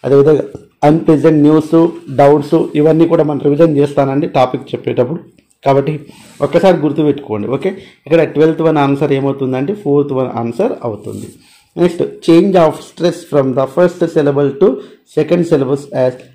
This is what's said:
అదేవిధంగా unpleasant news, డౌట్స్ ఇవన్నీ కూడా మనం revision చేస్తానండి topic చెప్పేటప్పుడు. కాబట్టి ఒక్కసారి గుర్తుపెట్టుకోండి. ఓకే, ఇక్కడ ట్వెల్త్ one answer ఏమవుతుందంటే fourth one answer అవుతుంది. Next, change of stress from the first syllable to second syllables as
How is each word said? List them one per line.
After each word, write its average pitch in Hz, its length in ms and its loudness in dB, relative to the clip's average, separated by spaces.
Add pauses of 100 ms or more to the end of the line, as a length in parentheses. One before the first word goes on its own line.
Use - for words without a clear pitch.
అదేవిధంగా 139 400 4 (440)
unpleasant 160 580 2
news, 151 280 2 (460)
డౌట్స్ 143 360 4 (220)
ఇవన్నీ 160 320 4
కూడా 165 180 2
మనం 143 180 -6
revision 151 320 2
చేస్తానండి 143 480 0 (100)
topic 123 360 -2
చెప్పేటప్పుడు. 127 460 -4 (460)
కాబట్టి 139 280 -2 (520)
ఒక్కసారి 175 400 2
గుర్తుపెట్టుకోండి. 139 720 -2
ఓకే, 165 140 -4 (360)
ఇక్కడ 165 160 2 (140)
ట్వెల్త్ 156 320 2
one 156 180 2
answer 143 320 -2
ఏమవుతుందంటే 135 560 -4 (100)
fourth 143 360 0
one 127 100 -2 (120)
answer 117 320 -4 (140)
అవుతుంది. 104 400 -10 (540)
Next, 175 220 0 (220)
change 180 300 4 (100)
of 151 80 2 (160)
stress 165 280 -4 (140)
from 139 160 2 (100)
the 135 160 0
first 175 260 0 (140)
syllable 143 360 0 (120)
to 190 60 4 (480)
second 156 340 0
syllables 139 340 0 (200)
as 127 100 0 (220)